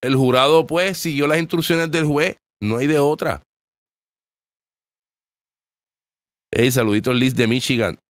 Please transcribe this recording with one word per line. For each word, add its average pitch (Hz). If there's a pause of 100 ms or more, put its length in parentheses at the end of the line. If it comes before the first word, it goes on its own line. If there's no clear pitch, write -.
El 135
jurado, 135
pues, 175
siguió 143
las 156
instrucciones 165
del 160
juez. 151 (240)
No 107
hay 135
de 151
otra. 143 (3000)
Hey, 127
saluditos, 113
Liz 127
de 120
Michigan. 113 (100)